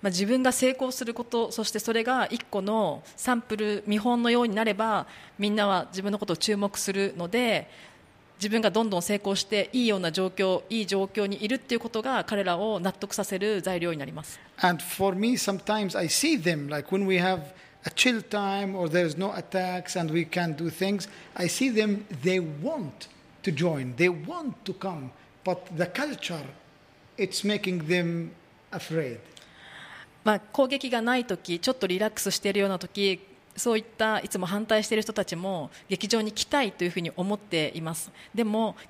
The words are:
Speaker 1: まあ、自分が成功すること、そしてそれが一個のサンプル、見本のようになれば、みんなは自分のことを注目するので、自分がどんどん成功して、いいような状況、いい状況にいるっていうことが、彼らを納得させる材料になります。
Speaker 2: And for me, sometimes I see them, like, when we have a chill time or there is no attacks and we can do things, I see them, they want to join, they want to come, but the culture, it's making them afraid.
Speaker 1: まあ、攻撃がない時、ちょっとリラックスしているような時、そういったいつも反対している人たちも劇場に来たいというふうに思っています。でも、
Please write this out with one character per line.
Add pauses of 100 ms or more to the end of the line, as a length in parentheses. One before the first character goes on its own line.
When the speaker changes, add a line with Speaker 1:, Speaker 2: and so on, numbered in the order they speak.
Speaker 1:
ま
あ、
自
分
が
成
功
す
る
こ
と、
そ
し
て
そ
れ
が
一
個
の (140)
サ
ン
プ
ル、
見
本
の
よ
う
に
な
れ
ば、 (320)
み
ん
な
は
自
分
の
こ
と
を
注
目
す
る
の
で、 (680)
自
分
が
ど
ん
ど
ん
成
功
し
て、
い
い
よ
う
な
状
況、
い
い
状
況
に
い
る
っ
て
い
う
こ
と
が、
彼
ら
を
納
得
さ
せ
る
材
料
に
な
り
ま
す。 (200)
Speaker 2:
And
for
me,
sometimes
I
see
them,
like,
when
we
have (460)
a
chill
time
or
there
is
no
attacks
and
we
can
do
things, (260)
I
see
them, (180)
they
want (340)
to
join,
they
want (140)
to
come, (320)
but
the
culture, (720)
it's
making
them (380)
afraid. (1080)
Speaker 1:
ま
あ、
攻
撃
が
な
い
時、
ち
ょ
っ
と
リ
ラ
ッ
ク
ス
し
て
い
る
よ
う
な
時、 (340)
そ
う
い
っ
た
い
つ
も
反
対
し
て
い
る
人
た
ち
も (180)
劇
場
に
来
た
い
と
い
う
ふ
う
に
思
っ
て
い
ま
す。 (240)
で
も、 (160)